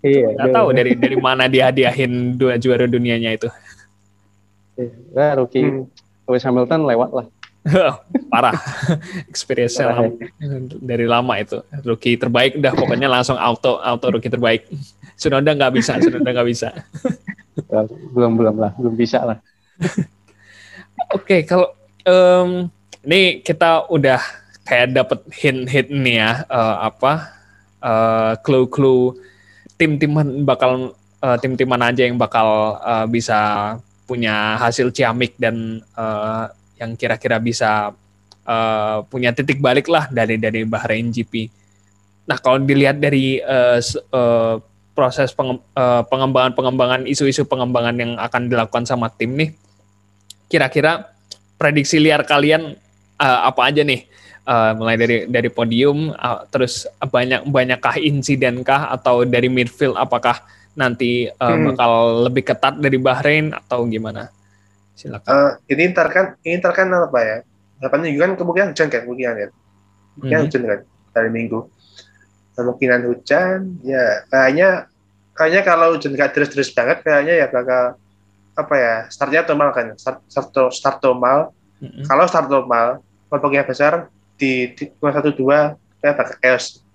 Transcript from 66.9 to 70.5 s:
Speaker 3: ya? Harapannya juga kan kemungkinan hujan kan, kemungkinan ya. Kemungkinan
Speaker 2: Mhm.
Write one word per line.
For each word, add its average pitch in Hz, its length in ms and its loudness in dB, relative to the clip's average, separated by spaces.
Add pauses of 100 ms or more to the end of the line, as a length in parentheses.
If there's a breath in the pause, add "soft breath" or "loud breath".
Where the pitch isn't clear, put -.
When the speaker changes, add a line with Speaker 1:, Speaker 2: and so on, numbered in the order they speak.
Speaker 3:
ya? 110 180 0 (440)
Harapannya 143 320 -2
juga 156 160 0
kan 190 80 -2
kemungkinan 180 400 0
hujan 156 140 0
kan, 123 180 -2
kemungkinan 123 300 -6
ya. 104 100 -6 (640)
Kemungkinan 135 240 -2
Speaker 2:
Mhm. 151 140 2